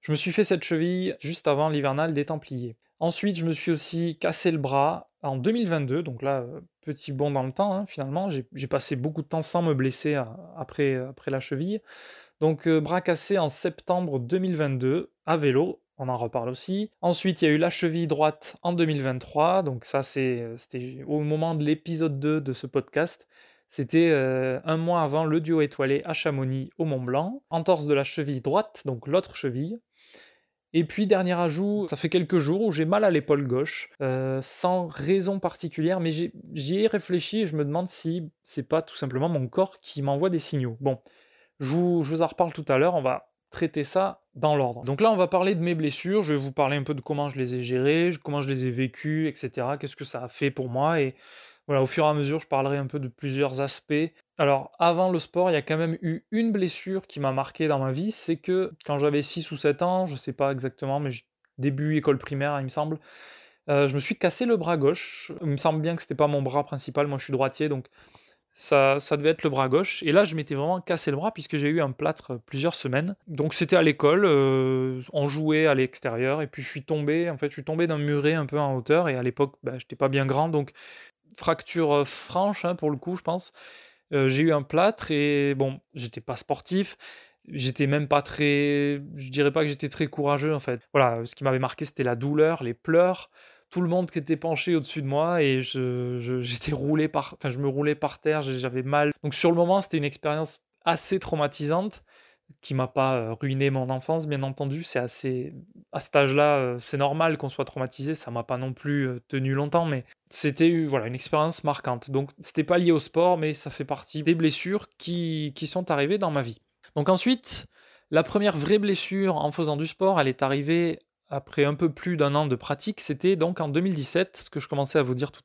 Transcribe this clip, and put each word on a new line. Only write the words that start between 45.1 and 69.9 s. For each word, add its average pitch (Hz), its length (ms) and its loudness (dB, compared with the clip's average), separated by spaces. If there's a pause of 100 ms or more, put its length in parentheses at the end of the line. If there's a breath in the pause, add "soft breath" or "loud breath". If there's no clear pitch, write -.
on - 20 2
va 180 140 4
parler 190 260 2
de 160 60 -2
mes 170 140 0
blessures, 170 480 0
je 151 100 0
vais 143 60 2
vous 135 120 -4
parler 139 240 0
un 143 80 -2
peu 147 100 -4
de 143 60 -6
comment 143 300 -4
je 131 100 -10
les 127 160 -2
ai 123 60 -4
gérées, 139 500 2 (100)
comment 143 200 -4
je 135 80 -4
les 131 180 -2
ai 127 40 -2
vécues, 151 580 -2
et - 60 -10
cetera, 131 420 -4
qu'est-ce 139 180 -10
que - 80 -12
ça 127 220 -10
a - 20 -10
fait 139 240 -2
pour 131 160 -6
moi, 147 320 0
et 131 160 0 (520 loud breath)
voilà, 139 140 2
au 131 60 2
fur 156 180 0
et - 20 6
à 151 60 4
mesure, 147 260 0
je - 80 -16
parlerai 139 300 0
un 139 100 -4
peu 147 120 -6
de 135 80 -6
plusieurs 135 520 -2
aspects. 151 520 -2 (260 soft breath)
Alors, 139 400 2
avant 170 320 4
le 180 80 0
sport, 175 320 0
il 175 40 4
y 156 40 4
a 143 40 0
quand 156 160 -2
même 165 240 0
eu 165 300 -4
une 226 200 2
blessure 190 560 -2
qui - 120 -14
m'a 139 120 0
marqué 139 360 -2
dans 143 120 2
ma 131 120 0
vie, 175 200 -2
c'est 165 260 -4
que 185 360 -2 (120)
quand 143 140 -2
j'avais 147 220 4
six 151 300 -6
ou 151 60 -8
sept 143 240 2
ans, 185 240 2
je 147 100 -6
sais 131 180 -8
pas 139 180 0
exactement, 135 480 -4
mais 143 120 -4
je, 117 120 -10 (340)
début 143 400 0
école 147 200 4
primaire, 143 420 -4
il 135 60 -6
me 127 40 -6
semble, 151 300 -4 (680 loud breath)
euh, 143 180 6
je 131 80 0
me 143 40 2
suis 139 160 -4
cassé 185 300 0
le 233 120 2
bras 170 200 0
gauche. 151 540 -2 (100)
Il 165 60 -4
me 143 100 0
semble 156 240 0
bien 165 140 -2
que 160 60 -8
c'était - 120 -8
pas 147 140 4
mon 143 140 0
bras 135 240 0
principal, 143 420 -2
moi 143 100 -4
je 127 60 -8
suis 139 100 -2
droitier, 135 360 2
donc 131 180 -4 (640 soft breath)
ça, 139 460 4
ça 147 180 -2
devait 147 120 2
être 165 140 0
le 160 60 4
bras 135 180 2
gauche. 160 360 0